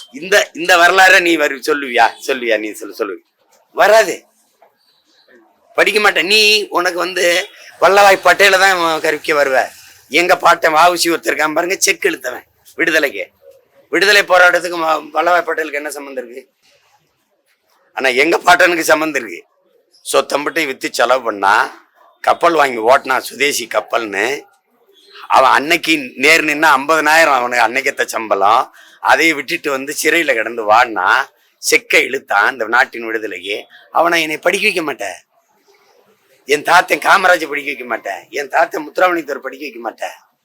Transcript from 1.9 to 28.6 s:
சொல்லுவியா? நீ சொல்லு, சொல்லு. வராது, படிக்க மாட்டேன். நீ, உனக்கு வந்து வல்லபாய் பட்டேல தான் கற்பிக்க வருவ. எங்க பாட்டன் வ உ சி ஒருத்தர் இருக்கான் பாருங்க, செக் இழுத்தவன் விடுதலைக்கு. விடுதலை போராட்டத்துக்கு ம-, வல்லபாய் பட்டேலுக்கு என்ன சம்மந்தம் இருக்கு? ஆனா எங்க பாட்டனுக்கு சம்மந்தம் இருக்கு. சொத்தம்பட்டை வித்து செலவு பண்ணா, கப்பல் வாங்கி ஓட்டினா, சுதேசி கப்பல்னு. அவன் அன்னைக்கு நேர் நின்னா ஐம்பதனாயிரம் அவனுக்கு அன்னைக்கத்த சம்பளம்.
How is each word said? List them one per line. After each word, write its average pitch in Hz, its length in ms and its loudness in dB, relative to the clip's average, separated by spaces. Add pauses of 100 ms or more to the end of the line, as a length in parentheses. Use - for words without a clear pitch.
சொல்லுவியா? 120 320 -2
நீ 107 140 -8
சொல்லு, 104 220 -16
சொல்லு. 98 280 -8 (500)
வராது, 190 520 2 (1500)
படிக்க 196 260 0
மாட்டேன். 180 260 0
நீ, 208 420 2
உனக்கு 175 300 -4
வந்து 180 500 -2 (320)
வல்லபாய் 196 440 6
பட்டேல 185 260 4
தான் 180 500 2
கற்பிக்க 151 440 -2
வருவ. 131 240 0 (400)
எங்க 175 280 0
பாட்டன் 170 380 2
வ 165 140 6
உ 180 60 2
சி 170 160 -2
ஒருத்தர் - 20 0
இருக்கான் 151 420 -4
பாருங்க, 175 220 -2
செக் - 280 -2
இழுத்தவன் 127 380 -6 (320)
விடுதலைக்கு. 143 560 -2 (580)
விடுதலை 196 340 2
போராட்டத்துக்கு 175 540 2
ம-, 156 380 -2
வல்லபாய் 170 300 0
பட்டேலுக்கு 160 280 -6
என்ன 147 180 -8
சம்மந்தம் 139 340 -12
இருக்கு? 123 260 -20 (1400)
ஆனா 131 140 -2
எங்க 143 300 2
பாட்டனுக்கு 175 420 4
சம்மந்தம் 156 440 -2
இருக்கு. 85 220 -16 (680)
சொத்தம்பட்டை 143 540 -4
வித்து 135 260 -8
செலவு 123 300 0
பண்ணா, 107 640 0 (340)
கப்பல் 170 340 0
வாங்கி 139 240 0
ஓட்டினா, 127 400 2
சுதேசி 117 560 -4
கப்பல்னு. 110 680 -4 (840)
அவன் 127 220 4
அன்னைக்கு 147 680 0
நேர் 151 280 2
நின்னா 156 260 0
ஐம்பதனாயிரம் 151 640 2
அவனுக்கு 123 300 0
அன்னைக்கத்த 131 400 -2
சம்பளம். 110 720 0 (260)